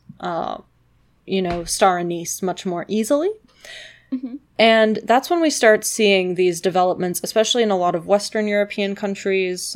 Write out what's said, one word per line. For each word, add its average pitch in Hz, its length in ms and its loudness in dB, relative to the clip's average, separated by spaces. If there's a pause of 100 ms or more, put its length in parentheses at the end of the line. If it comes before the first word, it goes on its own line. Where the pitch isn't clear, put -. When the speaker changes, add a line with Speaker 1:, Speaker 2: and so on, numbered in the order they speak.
(200)
Speaker 1:
uh, 170 380 -6 (680)
you 190 160 -2
know, 175 220 -4
star 180 360 2
anise 170 420 -6
much 185 240 -4
more 175 220 -4
easily. 285 420 0 (800)
Speaker 2:
Mm-hmm. 254 240 -8 (240)
Speaker 1:
And 220 440 4
that's 254 260 2
when 339 120 2
we 311 80 4
start 220 360 4
seeing 190 500 2
these 175 260 0
developments, 180 640 0
especially 226 400 0
in 214 80 2
a 190 60 2
lot 175 180 0
of 170 100 -4
Western 208 420 0
European 202 480 -2
countries, 190 800 -4